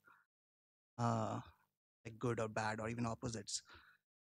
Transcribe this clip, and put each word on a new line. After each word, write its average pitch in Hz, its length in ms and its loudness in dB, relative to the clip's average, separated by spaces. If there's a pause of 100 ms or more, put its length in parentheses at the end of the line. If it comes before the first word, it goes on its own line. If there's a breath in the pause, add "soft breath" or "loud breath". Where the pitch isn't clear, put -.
(1000)
uh, 113 400 2 (680)
like 113 140 -12
good 117 220 2
or 110 80 2
bad 110 320 0
or 110 80 0
even 120 180 2
opposites. 113 560 -2 (720)